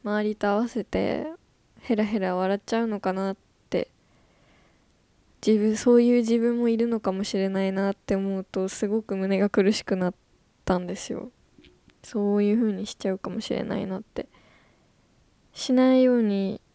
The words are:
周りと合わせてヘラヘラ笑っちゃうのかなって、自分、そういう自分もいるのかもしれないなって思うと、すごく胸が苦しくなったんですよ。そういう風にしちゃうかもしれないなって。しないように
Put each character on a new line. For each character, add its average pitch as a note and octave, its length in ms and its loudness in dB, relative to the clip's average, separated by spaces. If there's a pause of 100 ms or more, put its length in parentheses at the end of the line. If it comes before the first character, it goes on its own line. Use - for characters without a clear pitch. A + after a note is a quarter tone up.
周 G#3 200 -2
り G#3+ 120 -2
と G#3 120 -2
合 G3+ 80 2
わ A#3 120 0
せ A3+ 160 -6
て - 420 -2 (540)
ヘ A3+ 160 -2
ラ G#3+ 80 2
ヘ G#3 140 -2
ラ F#3 180 0
笑 F#3+ 200 0
っ G3+ 80 -6
ち - 100 -4
ゃ A#3 100 0
う - 20 -2
の G#3 140 -4
か F#3 120 -2
な F#3+ 220 -2
っ - 20 -8 (320)
て、 - 220 -2 (1500)
自 G#3+ 140 4
分、 G#3+ 180 2
そ A#3+ 200 6
う A#3+ 60 8
い A#3+ 120 6
う - 40 6
自 A#3 200 2
分 A#3+ 200 0
も A#3+ 100 0
い A#3 80 2
る A#3 100 0
の A#3 140 -2
か F#3+ 120 -2
も F#3+ 120 -4
し - 120 -4
れ F#3+ 120 0
な F#3+ 160 -2
い F#3+ 80 -2
な G3 200 0
っ - 20 -4
て - 220 -4
思 G3 220 -2
う F#3 60 -8
と、 F#3+ 240 -4
す - 200 -4
ご G#3+ 140 -2
く G3 140 -6
胸 F#3+ 220 0
が G3+ 120 2
苦 G3 220 4
し - 100 -4
く G3 140 -2
な F3+ 140 0
っ - 40 -14 (500)
た F3+ 140 0
ん F3+ 80 -6
で F3+ 100 -8
す - 160 -10
よ。 - 180 -10 (760)
そ G3+ 300 0
う G#3 80 2
い G3+ 80 2
う A3 40 2
風 A3 160 2
に F#3+ 140 -6
し - 80 -12
ち - 140 -6
ゃ F#3+ 60 0
う F#3 40 -8
か - 120 -10
も G3 100 -6
し - 120 -6
れ - 120 -2
な G3 160 -4
い G3+ 80 -6
な F#3+ 100 -6
っ A3+ 60 -10
て。 - 240 -10 (1200)
し - 200 -4
な B3+ 240 6
い C4 80 6
よ B3 140 4
う A3+ 40 2
に G3 380 0 (140)